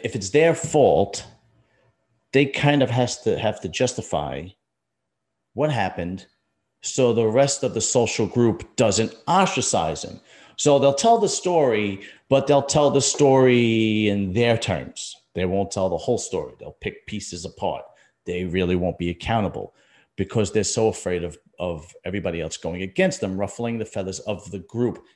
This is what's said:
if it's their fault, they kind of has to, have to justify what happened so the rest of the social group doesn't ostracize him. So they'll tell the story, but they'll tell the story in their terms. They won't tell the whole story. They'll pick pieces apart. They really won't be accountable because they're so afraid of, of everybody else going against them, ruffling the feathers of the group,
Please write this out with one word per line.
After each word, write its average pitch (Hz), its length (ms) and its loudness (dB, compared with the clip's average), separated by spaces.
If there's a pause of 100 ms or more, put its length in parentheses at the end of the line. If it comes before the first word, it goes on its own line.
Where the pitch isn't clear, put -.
if 120 100 -4
it's 95 140 -6
their 156 260 4
fault, 101 720 2 (1080)
they 139 160 4
kind 143 340 2
of 123 80 2
has 120 320 0
to, 107 160 0
have 107 240 -4
to 92 80 -8
justify 80 800 -4 (1080)
what 147 180 -2
happened 95 540 -4 (560)
so 120 320 0
the 113 140 2
rest 135 360 2
of 120 120 -2
the 113 60 -2
social 117 440 0
group 113 500 0
doesn't 113 400 0 (120)
ostracize 123 760 0
him. - 160 -14 (380)
So 143 220 4
they'll 139 160 4
tell 226 240 4
the 202 100 0
story, 113 720 0 (280)
but 135 180 4
they'll 143 160 4
tell 147 260 4
the 139 120 2
story 120 1080 4
in 101 240 -2
their 117 240 2
terms. - 580 -6 (200)
They 92 100 -2
won't 95 240 -2
tell 95 200 -2
the 85 80 -4
whole 117 200 -2
story. - 420 -8
They'll - 120 -16 (100)
pick - 240 -10
pieces 92 400 -12
apart. 85 400 -8 (400)
They 90 200 -6
really 90 300 0
won't 87 220 -2
be 87 140 -4
accountable 95 640 -4 (400)
because 101 360 -2
they're 107 120 0
so 113 240 0
afraid 90 360 -4
of, 80 140 -10 (220)
of 85 340 -8 (100)
everybody 90 380 -6
else 80 160 -8
going 87 240 -8
against 185 400 -2
them, 95 160 -4
ruffling 117 400 -6
the 110 80 -6
feathers 95 360 -8
of 98 280 -8
the 95 100 -10
group, 117 460 -4 (100)